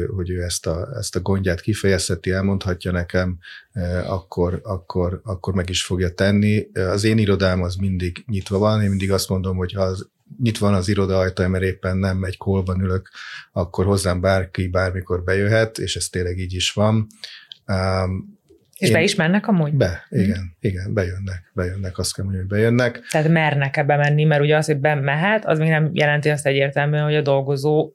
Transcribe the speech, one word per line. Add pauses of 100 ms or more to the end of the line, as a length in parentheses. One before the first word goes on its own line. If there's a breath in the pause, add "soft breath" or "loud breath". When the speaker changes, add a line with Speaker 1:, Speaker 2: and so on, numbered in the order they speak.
(160)
Speaker 1:
hogy
ő
ezt
a, (100)
ezt
a
gondját
kifejezheti,
elmondhatja
nekem, (340 loud breath)
ö, (260)
akkor,
akkor,
akkor
meg
is
fogja
tenni.
Az
én
irodám
az
mindig
nyitva
van.
Én
mindig
azt
mondom,
hogy
ha
az, (340)
nyitva
van
az
iroda
ajtaja,
mert
éppen
nem
egy
callban
ülök, (420 loud breath)
akkor
hozzám
bárki
bármikor
bejöhet,
és
ez
tényleg
így
is
van. (600 loud breath)
Üm, (400)
Speaker 2:
És
Speaker 1:
én
Speaker 2:
beismernek
amúgy?
Speaker 1:
Be,
Speaker 2:
Mhm.
Speaker 1:
igen,
igen,
bejönnek,
bejönnek,
azt
kell
mondani,
hogy
bejönnek. (100)
Speaker 2:
Tehát
mernek
ebbe
menni,
mert
ugye
az,
hogy
bemehet,
az
még
nem
jelenti
azt
egyértelműen,
hogy
a
dolgozó